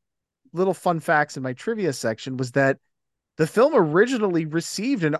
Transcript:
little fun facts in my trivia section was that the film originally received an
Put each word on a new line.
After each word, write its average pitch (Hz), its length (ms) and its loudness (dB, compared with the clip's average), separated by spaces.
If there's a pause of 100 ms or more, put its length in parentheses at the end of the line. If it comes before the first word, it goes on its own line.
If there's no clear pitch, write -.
(520)
little 185 220 0
fun 170 260 -2
facts 151 360 0
in 135 60 -8
my 131 100 -6
trivia 196 400 -4
section 127 440 -6
was 123 160 -6
that 135 260 2 (600)
the 156 80 2
film 269 280 2
originally 190 720 2
received 180 580 -4
an 151 180 0